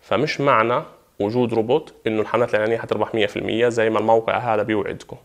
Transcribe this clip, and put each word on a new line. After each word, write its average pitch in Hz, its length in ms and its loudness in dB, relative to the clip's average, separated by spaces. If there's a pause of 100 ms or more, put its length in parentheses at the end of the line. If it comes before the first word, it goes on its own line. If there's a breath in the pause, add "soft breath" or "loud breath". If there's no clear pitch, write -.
فمش 120 400 -4
معنى 123 420 2 (380)
وجود 113 340 0
روبوت 120 400 0 (120)
إنه 110 140 0
الحملات 113 300 0
الإعلانية 113 280 0
حتربح 107 360 -4
مية 107 120 2
في - 100 -6
المية 104 320 0
زي 113 220 0
ما 107 80 0
الموقع 110 400 2
هذا 110 240 0
بيوعدكم. - 640 -4